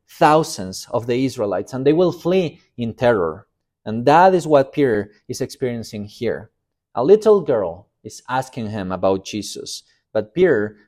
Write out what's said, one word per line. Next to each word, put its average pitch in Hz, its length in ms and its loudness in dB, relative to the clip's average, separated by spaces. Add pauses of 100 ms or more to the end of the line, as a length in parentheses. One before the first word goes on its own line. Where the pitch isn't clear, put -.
thousands 151 800 0
of 117 160 -4
the 123 180 0
Israelites, 104 500 -4
and 131 120 -4
they 147 80 4
will 170 180 2
flee 170 480 -2 (180)
in 117 180 -6
terror. 98 520 0 (380)
And 113 200 -4
that 175 280 6
is 160 140 0
what 139 260 2
Peter 113 380 0 (160)
is - 140 -8
experiencing 117 640 -8
here. 101 440 -6 (460)
A 120 80 -2
little 208 380 4
girl 101 480 -4 (140)
is - 240 -18
asking 123 420 -6
him 98 220 -6
about 95 320 0
Jesus, - 600 -10 (300)
but 107 200 -4
Peter 170 440 2 (100)